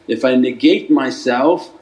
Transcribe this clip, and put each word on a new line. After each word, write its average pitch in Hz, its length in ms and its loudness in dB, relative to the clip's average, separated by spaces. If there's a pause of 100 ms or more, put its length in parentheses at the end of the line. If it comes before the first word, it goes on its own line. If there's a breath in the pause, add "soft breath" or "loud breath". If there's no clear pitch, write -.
If 113 160 -4
I 127 120 2
negate 127 560 2
myself, 131 800 -2 (100)